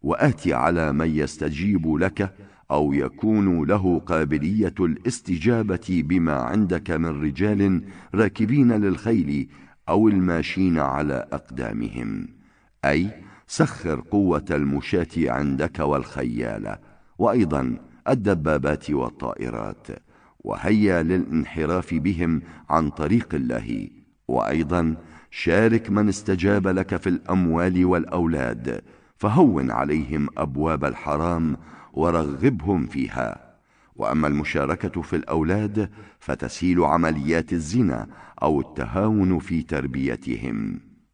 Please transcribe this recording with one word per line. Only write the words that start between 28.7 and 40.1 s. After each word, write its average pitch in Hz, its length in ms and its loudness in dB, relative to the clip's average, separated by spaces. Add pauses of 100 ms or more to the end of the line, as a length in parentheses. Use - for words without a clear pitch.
فهون 104 540 4
عليهم 71 560 0 (100)
أبواب 73 480 -2
الحرام 76 720 -2 (360)
ورغبهم 82 920 0
فيها. 60 680 -6 (400)
وأما 69 320 0
المشاركة 76 720 -2
في - 140 -6
الأولاد 98 760 0 (300)
فتسهيل 85 640 0
عمليات 80 720 0
الزنا 78 540 0 (360)
أو 73 180 2
التهاون 90 800 0
في 82 220 -4
تربيتهم. 64 1160 -4 (340)